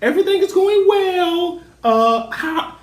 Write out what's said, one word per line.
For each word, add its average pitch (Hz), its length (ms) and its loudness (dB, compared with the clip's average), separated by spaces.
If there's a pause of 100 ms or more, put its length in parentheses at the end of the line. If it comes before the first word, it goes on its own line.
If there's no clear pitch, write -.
Everything 359 400 2
is 370 100 2
going 392 360 2
well. 359 760 -2 (220)
Uh, 226 480 2
how, 320 520 -8